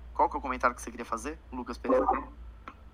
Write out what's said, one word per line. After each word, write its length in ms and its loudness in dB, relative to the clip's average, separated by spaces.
Qual 140 6
que 80 -2
é 20 0
o 40 -8
comentário 340 2
que 40 -12
você 100 -8
queria 160 -6
fazer, 320 -4
Lucas 240 -6
Pereira? 300 4